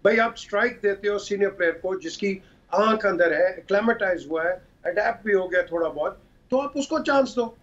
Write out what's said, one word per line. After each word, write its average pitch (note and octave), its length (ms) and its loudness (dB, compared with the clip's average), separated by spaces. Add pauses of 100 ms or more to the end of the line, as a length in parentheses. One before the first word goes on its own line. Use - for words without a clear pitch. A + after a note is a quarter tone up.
भाई, A3 120 4
आप A3+ 200 2
strike A3+ 360 -2 (100)
देते G3+ 260 -2
हो G#3 100 -2
senior G3 320 -2
player F3 220 -2
को, F#3 280 -6
जिसकी F#3+ 420 -6 (320)
आंख G#3+ 320 2
अंदर E3+ 260 2
है, F3+ 260 2
acclimatize F#3+ 720 0
हुआ D#3+ 140 -2
है, F3+ 180 -2 (240)
adapt G#3 400 -2
भी G#3 60 2
हो F#3 160 2
गया F3 140 2
थोड़ा E3 260 -2
बहुत, D3 340 -6 (280)
तो B3+ 80 2
आप C#4 180 -4
उसको D4+ 220 -2
chance C#4 380 2
दो। A#3 260 -4